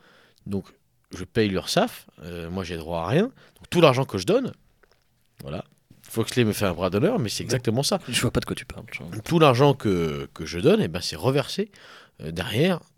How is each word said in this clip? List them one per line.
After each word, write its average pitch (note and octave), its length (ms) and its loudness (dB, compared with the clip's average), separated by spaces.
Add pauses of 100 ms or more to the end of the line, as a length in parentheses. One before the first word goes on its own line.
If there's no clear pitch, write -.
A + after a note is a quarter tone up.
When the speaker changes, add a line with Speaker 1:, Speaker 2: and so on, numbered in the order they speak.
(480)
Speaker 1:
donc G2 180 -6 (500)
je F2+ 80 -10
paye G#2+ 240 0
l'Urssaf, G2 600 -2 (160)
euh, E2+ 260 -10
moi F#2 140 -6
j'ai E2+ 140 -8
droit E2 240 -4
à E2+ 60 -4
rien. D#3 180 2
Donc, - 440 -16
tout F3 120 4
l'argent C3+ 240 6
que - 120 -6
je F2+ 80 -2
donne, A#3+ 260 0 (920)
voilà. D2+ 220 -10 (380)
Foxley - 420 0
me G#2+ 80 4
fait G#2 140 -2
un F#2 80 0
bras F2+ 160 0
d'honneur, C#3+ 280 2
mais G#2+ 120 0
c'est - 140 -6
exactement A#2+ 380 0
ça. F#3+ 180 0 (100)
Speaker 2:
Je A#2 120 -2
vois A#2+ 100 0
pas - 100 0
de - 40 -10
quoi - 100 -4
tu - 100 -12
parles, - 260 -14
je - 300 -12
Speaker 1:
Tout E3 180 2
l'argent C#3 340 6
que, D#2+ 600 0
que D#2+ 120 -10
je E2 140 -6
donne, F3+ 220 4
eh G#2+ 80 0
ben, E2+ 100 -6
c'est - 160 -6
reversé, C3+ 560 -2 (500)
euh, D#2+ 100 -8
derrière A#2 500 0 (160)